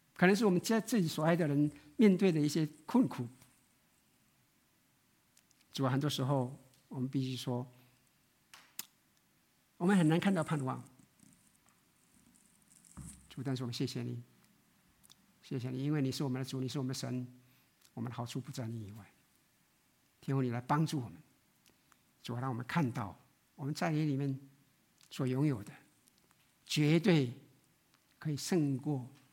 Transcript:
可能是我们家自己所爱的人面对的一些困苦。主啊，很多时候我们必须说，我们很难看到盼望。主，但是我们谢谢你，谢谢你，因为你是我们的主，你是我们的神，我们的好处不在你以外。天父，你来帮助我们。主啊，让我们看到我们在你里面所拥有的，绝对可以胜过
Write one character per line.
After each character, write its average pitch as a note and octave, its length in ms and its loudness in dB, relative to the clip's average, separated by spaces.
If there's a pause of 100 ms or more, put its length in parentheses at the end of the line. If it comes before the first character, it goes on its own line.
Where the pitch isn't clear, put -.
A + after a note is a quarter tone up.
(140)
可 - 100 4
能 G3 120 8
是 A3 100 2
我 F#3+ 40 6
们 F3 100 4
家 A3+ 200 0
自 A3 220 0
己 D#3+ 60 2
所 D#3 160 -2
爱 E3 100 4
的 E3 140 0
人 D3 200 2 (280)
面 G3+ 200 8
对 F#3+ 140 4
的 D#3+ 80 0
一 D3 100 2
些 D#3 160 0 (220)
困 A#3 220 4
苦。 A#2+ 180 -6 (2500)
主 C#3 100 -4
啊， C3 80 2
很 C3+ 80 2
多 D3 100 2
时 C3+ 140 -2
候 C3 340 0 (300)
我 D3 140 -8
们 B2+ 80 -2
必 C3+ 160 -2
须 C3 100 -4
说， B2 320 -4 (2000)
我 F3 80 -4
们 G3 140 6
很 E3+ 80 6
难 E3 140 6
看 G3 120 2
到 D#3+ 120 0
盼 D3 200 -2
望。 B2+ 160 -6 (2500)
主， - 140 -12
但 C3 140 -2
是 B2+ 80 -6
我 - 20 -6
们 A#2+ 80 -6
谢 C#3+ 100 -4
谢 A#2+ 200 -6
你， A#2+ 180 -6 (1200)
谢 C#3 160 -8
谢 B2+ 140 -6
你， C3 100 -6
因 D3 100 0
为 D3+ 80 0
你 C3 120 0
是 D#3 100 -4
我 C#3 60 -2
们 B2+ 120 -2
的 C3 80 -6
主， C3 120 -6
你 C3 80 -4
是 C3+ 100 -4
我 C3 60 -2
们 B2+ 40 -4
的 C3+ 60 -4
神， B2+ 320 -6 (680)
我 A2+ 60 -10
们 A#2 80 -4
的 A2+ 60 -8
好 B2 100 -6
处 B2 160 -8
不 C3+ 120 -14
在 A#2 160 -8
你 A2+ 180 -8
以 G2 60 -14
外。 G#2+ 200 -18 (1080)
天 C3+ 160 -2
父， C#3 40 2
你 B2+ 100 0
来 A#2+ 100 -4
帮 D3 260 2
助 D3+ 140 -4
我 A2 80 -8
们。 - 120 -18 (1040)
主 A#2+ 120 -8
啊， A2+ 60 -6
让 C3+ 80 -4
我 B2+ 60 -2
们 A#2+ 120 -6
看 D3 260 0
到 A2+ 280 -8 (360)
我 C#3+ 80 -10
们 D3 100 -4
在 E3+ 160 -2
你 D#3 140 0
里 C#3+ 120 0
面 C#3 220 -2 (720)
所 C#3 160 -4
拥 B2+ 180 0
有 C3+ 200 0
的， - 80 -16 (920)
绝 D3+ 360 4
对 D3 320 4 (840)
可 D#3 140 -6
以 C#3+ 60 -2
胜 C#3+ 420 0
过 C#3 320 -4 (220)